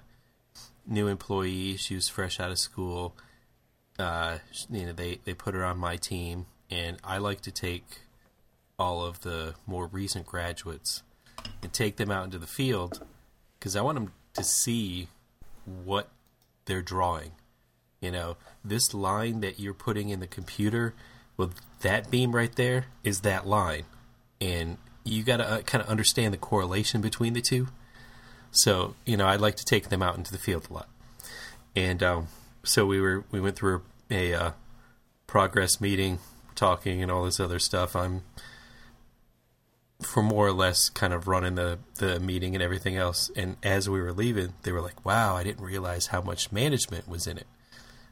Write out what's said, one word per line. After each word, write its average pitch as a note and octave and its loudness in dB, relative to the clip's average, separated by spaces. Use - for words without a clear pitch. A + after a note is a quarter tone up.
new G#2 0
employee. F#2+ -2
She - -6
was F#2 -2
fresh F#2 -4
out F#2 -2
of F2+ -4
school. F2 -4
Uh, E2 -2
sh-, - -10
you G2 -4
know, E2+ -6
they, F2 -6
they F#2 -6
put - -6
her F#2 -2
on F2+ -2
my F2 -2
team, F2 -6
and E2+ -4
I F#2+ -4
like G2+ -4
to - -10
take - -8
all F2 -2
of F2 -8
the E2 -6
more F2+ -6
recent F#2 -6
graduates E2+ -8
and F2+ -10
take G#2 0
them G#2 -2
out F#2+ -2
into F#2 -8
the E2 -12
field, G#2 -2
'cause G2 -4
I G2+ 0
want C#3+ 0
'em G#2 -4
to - -6
see F#2 0
what F#2+ -4
they're F#2 0
drawing. F2 0
You F#2 -4
know, E2+ -4
this G#2+ 0
line G#2+ 0
that F#2+ -4
you're G2+ -6
putting G#2 -2
in G2+ -4
the F#2 -8
computer, G#2+ -2
well, F#2 0
that G#2+ 2
beam B2 4
right A#2 2
there B2+ 2
is G2 0
that F#2+ 0
line. F#2 2
And E2+ -2
you A2 0
gotta, A#2+ 4
uh, A2 0
kinda A2 0
understand A2 4
the F#2 -2
correlation G2+ 0
between A#2 0
the A#2+ 0
two. C3 2
So, F#2+ 4
you A2+ 2
know, G2 6
I'd G2 8
like G#2 4
to - -8
take - 4
them F#2 4
out F2+ 2
into F2+ -6
the F#2+ -4
field F2 -2
a - -14
lot. D#2+ -10
And, F#2 2
um, F2 2
so - 6
we G2 4
were, F#2+ 2
we G2+ -2
went G2 0
through F#2 2
a, F2+ 2
uh, E2+ 0
progress F#2+ 4
meeting, F#2+ 2
talking F#2 2
and F2+ 0
all F2+ 2
this F2+ 0
other F2 0
stuff. F2+ 0
I'm F#2 0
for - 4
more G#2 6
or G2 4
less F#2 4
kind F#2 0
of F2 -2
running F2+ 2
the, F2 0
the F#2 2
meeting F#2 -2
and F#2+ 0
everything F#2 0
else. F2+ 0
And F#2 -2
as G2 2
we F#2+ 2
were F2 -2
leaving, G2 0
they - -2
were F2 0
like, F2 -8
"Wow, G2+ 4
I F2+ -2
didn't G2+ -4
realize F2+ -2
how F2+ -2
much F#2 -4
management A2+ 0
was F2 -6
in E2 -6
it." - -14